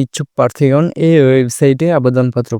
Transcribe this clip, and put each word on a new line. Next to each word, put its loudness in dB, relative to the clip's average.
ইচ্ছুক -8
প্রার্থীগণ 0
এই 4
ওয়েবসাইটে 0
আবেদনপত্র -2